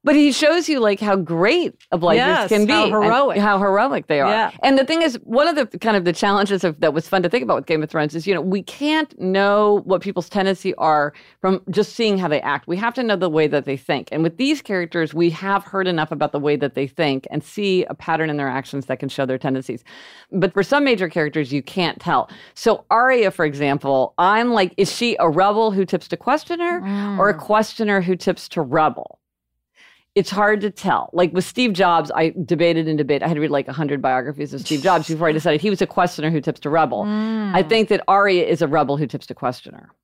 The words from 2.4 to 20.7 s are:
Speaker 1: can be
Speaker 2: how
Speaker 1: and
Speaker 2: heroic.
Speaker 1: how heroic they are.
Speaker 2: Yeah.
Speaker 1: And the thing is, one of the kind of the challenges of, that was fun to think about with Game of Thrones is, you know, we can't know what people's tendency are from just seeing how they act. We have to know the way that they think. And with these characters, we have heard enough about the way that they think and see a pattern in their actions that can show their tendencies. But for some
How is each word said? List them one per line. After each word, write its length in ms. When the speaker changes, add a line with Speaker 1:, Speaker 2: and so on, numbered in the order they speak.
Speaker 1:
can 180
be 60
Speaker 2:
how 120
Speaker 1:
and 80
Speaker 2:
heroic. 460
Speaker 1:
how 200
heroic 480
they 140
are. 100
Speaker 2:
Yeah. 200
Speaker 1:
And 160
the 60
thing 180
is, 220
one 240
of 80
the 100
kind 160
of 80
the 80
challenges 500
of, 180
that 140
was 140
fun 160
to 40
think 140
about 140
with 100
Game 160
of 80
Thrones 240
is, 100
you 80
know, 80
we 220
can't 580
know 640
what 160
people's 280
tendency 480
are 360
from 200
just 240
seeing 220
how 120
they 140
act. 260
We 80
have 180
to 80
know 140
the 120
way 200
that 160
they 120
think. 360
And 100
with 140
these 260
characters, 500
we 180
have 340
heard 240
enough 240
about 180
the 100
way 160
that 180
they 120
think 460
and 100
see 440
a 80
pattern 360
in 60
their 120
actions 380
that 140
can 80
show 180
their 100
tendencies. 460
But 240
for 80
some 220